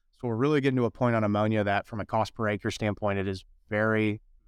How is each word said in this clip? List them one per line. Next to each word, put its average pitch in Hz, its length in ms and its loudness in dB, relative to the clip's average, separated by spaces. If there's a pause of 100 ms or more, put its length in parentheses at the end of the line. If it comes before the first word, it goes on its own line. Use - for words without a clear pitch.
(140)
So - 140 -8
we're 113 80 -4
really 143 260 2
getting 131 160 2
to 120 80 4
a 110 40 0
point 120 240 0
on 110 100 2
ammonia 107 400 2
that 101 220 0
from 107 140 -10
a 90 60 -8
cost 110 260 -2
per 110 160 -4
acre 104 220 -4
standpoint, 101 480 -2
it 98 100 -2
is 95 160 -6 (240)
very, 107 540 0 (260)